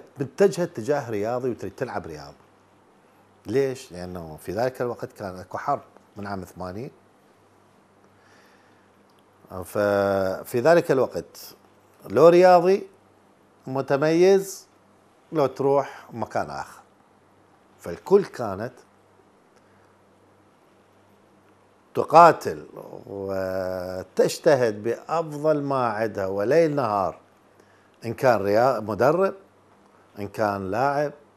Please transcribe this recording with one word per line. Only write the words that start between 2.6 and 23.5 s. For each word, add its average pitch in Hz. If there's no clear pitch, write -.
ليش؟ 127
لأنه 90
في -
ذلك 127
الوقت 120
كان 92
اكو 92
حرب 139
من 101
عام 98
ثمانين، 95
ففي 98
ذلك 160
الوقت 113
لو 127
رياضي 180
متميز 160
لو 151
تروح 139
مكان 107
آخر، 69
فالكل 170
كانت 107
تقاتل -
وتجتهد 95